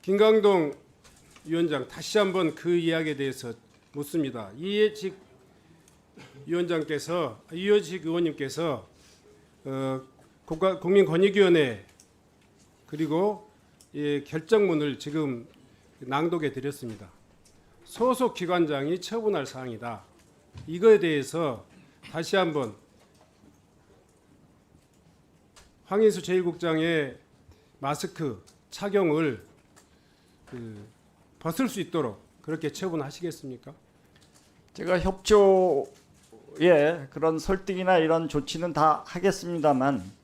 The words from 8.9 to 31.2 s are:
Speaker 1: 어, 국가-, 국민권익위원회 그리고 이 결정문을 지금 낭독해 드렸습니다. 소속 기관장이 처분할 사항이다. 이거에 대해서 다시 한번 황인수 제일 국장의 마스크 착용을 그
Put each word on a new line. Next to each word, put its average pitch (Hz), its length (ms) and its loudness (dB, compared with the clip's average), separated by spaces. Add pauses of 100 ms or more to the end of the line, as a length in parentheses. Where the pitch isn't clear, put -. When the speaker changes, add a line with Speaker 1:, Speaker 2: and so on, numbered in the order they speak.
Speaker 1:
어, 135 360 -6 (440)
국가-, 180 340 -2
국민권익위원회 180 1040 4 (1000)
그리고 165 680 -2 (400)
이 143 340 -2
결정문을 160 720 0
지금 143 480 -6 (540)
낭독해 151 540 -2
드렸습니다. 120 560 -10 (720)
소속 247 500 -2
기관장이 170 680 -2
처분할 208 440 -4
사항이다. 117 600 -12 (640)
이거에 202 320 8
대해서 151 680 -2 (460)
다시 170 260 -2
한번 147 360 0 (3000)
황인수 196 380 4
제일 180 240 0
국장의 160 720 0 (640)
마스크 143 640 -6 (300)
착용을 165 760 0 (1040)
그 113 320 -14 (580)